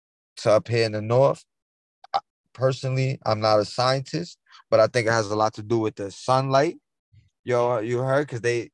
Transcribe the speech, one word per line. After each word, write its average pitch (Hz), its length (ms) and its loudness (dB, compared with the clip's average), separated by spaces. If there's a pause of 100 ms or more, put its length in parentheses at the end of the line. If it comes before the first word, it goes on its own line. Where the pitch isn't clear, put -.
(380)
to 113 140 0
up 107 160 2
here 113 180 0
in 110 60 -4
the 107 100 -6
North. 120 440 2 (680)
I, - 60 0 (340)
personally, 131 720 -2
I'm 107 140 -2
not 107 200 4
a 104 60 0
scientist, 135 720 -4 (320)
but 110 120 6
I 110 60 6
think 110 200 -2
it 113 60 2
has 107 180 0
a 107 40 -2
lot 107 180 0
to 110 100 -12
do 113 160 0
with 110 160 -4
the 101 160 -10
sunlight. 135 680 0 (680)
Yo, 120 340 0
you 120 200 -4
heard? 135 280 0
'Cause 120 140 -10
they, 120 320 -2